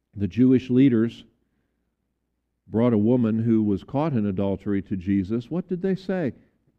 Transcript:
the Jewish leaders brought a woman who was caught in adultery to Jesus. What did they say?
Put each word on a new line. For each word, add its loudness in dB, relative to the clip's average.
the -2
Jewish 2
leaders 2
brought 2
a 4
woman 2
who 2
was -2
caught -4
in -2
adultery -4
to -8
Jesus. -4
What -6
did -6
they -2
say? -6